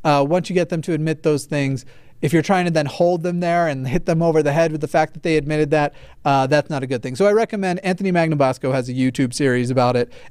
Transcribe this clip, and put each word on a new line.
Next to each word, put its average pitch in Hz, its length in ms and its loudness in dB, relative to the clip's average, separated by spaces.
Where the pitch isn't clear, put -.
Uh, 143 240 4
once 175 200 0
you 175 60 -6
get 175 140 2
them 165 140 -4
to 175 100 -4
admit 156 300 -2
those 151 220 0
things, 135 400 -4
if 147 120 0
you're 160 100 4
trying 180 220 0
to 175 60 0
then 156 160 0
hold 175 360 0
them 175 180 -4
there 170 280 0
and 131 180 -4
hit 131 200 -2
them 165 160 2
over 160 200 4
the 143 100 2
head 165 200 2
with 151 80 -6
the 151 80 -6
fact 156 260 0
that 151 80 -16
they 160 140 0
admitted 151 340 0
that, 147 240 0
uh, 139 240 2
that's 147 200 2
not 139 140 -4
a 131 40 -6
good 127 140 -4
thing. 127 140 -8
So 196 120 2
I 208 60 4
recommend, 202 480 -2
Anthony 190 300 -2
Magnabosco 147 600 0
has 127 160 -2
a 123 60 -8
YouTube 127 380 0
series 123 380 0
about 123 240 2
it, 123 180 0